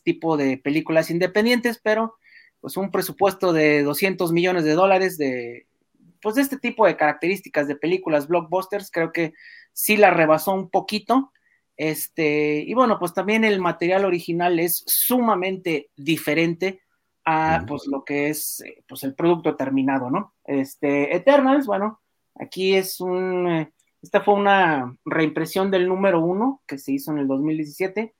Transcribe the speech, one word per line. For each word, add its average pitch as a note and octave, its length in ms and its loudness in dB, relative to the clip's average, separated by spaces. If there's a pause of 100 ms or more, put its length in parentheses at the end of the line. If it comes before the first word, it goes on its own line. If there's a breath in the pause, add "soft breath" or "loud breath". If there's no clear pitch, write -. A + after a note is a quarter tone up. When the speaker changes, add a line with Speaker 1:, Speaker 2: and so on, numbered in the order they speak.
Speaker 1:
tipo E3 340 0
de C3+ 200 0
películas D#3+ 540 0
independientes, A3 720 0
pero, A3 320 0 (460 soft breath)
pues, - 160 -10
un G3 120 -4
presupuesto F#3+ 640 0
de D3+ 300 4
doscientos F3+ 480 0
millones F3 320 2
de D3+ 100 2
dólares F#3 440 4
de, B2 500 -6 (540)
pues, G#3+ 140 -4
de C#4 60 4
este C4+ 160 -2
tipo A#3 300 2
de D#3+ 100 2
características D#3 680 -2
de D3 80 -4
películas D#3+ 520 -2
blockbusters, F3 640 -4
creo E3 220 -4
que E3 220 -4 (400 loud breath)
sí - 240 0
la G3+ 140 8
rebasó F#3+ 420 2
un F#3+ 160 -6
poquito. G#3+ 640 -2 (460)
Este, D3+ 880 -2
y - 80 -6
bueno, A#3 240 2
pues F3 160 -6
también G#3+ 300 0
el G#3 160 2
material F3+ 440 0
original F3 560 0
es F3 280 -2
sumamente F#3+ 1080 -2
diferente E3 880 -2 (420)
a, D#3+ 340 2
Speaker 2:
Ujú. - 100 -6
Speaker 1:
pues, C#3+ 200 -8
lo C3+ 160 -6
que C#3+ 260 -2
es, - 320 -8
eh, - 260 -20
pues, - 160 -14
el C3+ 100 -6
producto E3+ 420 0
terminado, C3+ 540 -2
¿no? F#3+ 240 -6 (100)
Este, C#3+ 720 -2
Eternals, C4+ 520 2
bueno, G3+ 340 -4 (380)
aquí F#3+ 360 -2
es F#3+ 240 -2
un, F#3 480 -2
eh, D#3+ 240 -2 (300)
esta - 200 0
fue G#3 120 4
una F3+ 640 2 (100)
reimpresión D#3+ 640 -2
del F#3 180 2
número F#3 320 2
uno G3+ 460 0
que C#3+ 140 -10
se C#3 140 -6
hizo C#3 180 -4
en D3+ 80 -2
el C#3 80 -2
dos C3+ 140 0
mil D#3 160 -2
diecisiete, F#3+ 640 -6